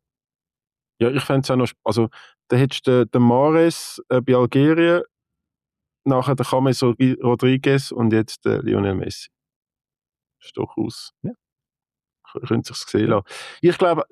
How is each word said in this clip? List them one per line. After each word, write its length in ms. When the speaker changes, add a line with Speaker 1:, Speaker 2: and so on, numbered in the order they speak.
Speaker 1:
Ja, 120
ich 120
fänd's 280
auch 60
noch 100
sp-, 160
also, 260
da 80
hättest 300
du 180
den, 60
den 120
Mahrez, 880
äh, 120
bei 160
Algerien, 640
nachher 320
den 120
James 340
Rodri-, 380
Rodriguez 680
und 220
jetzt 320
den 180
Lionel 320
Messi. 340
Ist 160
durchaus 560
Speaker 2:
Ja. 100
Speaker 1:
k-, 160
könnte 280
sich's 200
sehen 200
Speaker 2:
Ja. 80
Speaker 1:
lassen. 100
Ich 160
glaube, 340